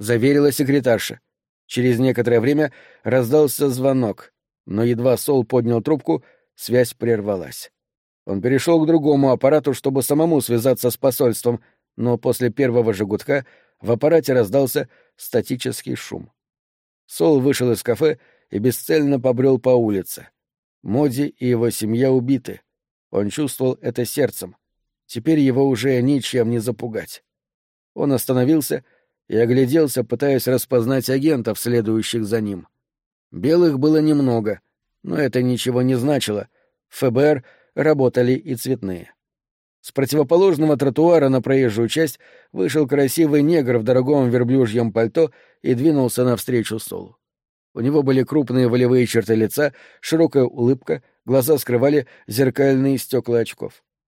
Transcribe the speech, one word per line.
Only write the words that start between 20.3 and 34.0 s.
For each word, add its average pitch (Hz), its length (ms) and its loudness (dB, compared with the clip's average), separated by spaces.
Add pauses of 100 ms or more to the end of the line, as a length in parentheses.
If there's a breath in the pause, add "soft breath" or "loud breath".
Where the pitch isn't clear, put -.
Моди 135 440 -2
и 127 200 -8
его 120 240 0
семья 113 400 0
убиты. 127 500 -2 (500)
Он 104 200 -2
чувствовал 131 500 -4
это 123 240 -6
сердцем. 117 520 -6 (500)
Теперь 151 320 0
его 135 300 2
уже 127 340 0
ничем 127 480 0
не 120 80 -2
запугать. 110 640 -8 (720)
Он 143 180 0
остановился 135 720 0 (440)
и - 80 -2
огляделся, 127 680 2
пытаясь 131 460 -2
распознать 127 600 0
агентов, 131 500 0
следующих 110 640 -2
за 110 160 -2
ним. 101 260 -8 (640)
Белых 151 480 2
было 156 200 2
немного, 127 600 0 (420)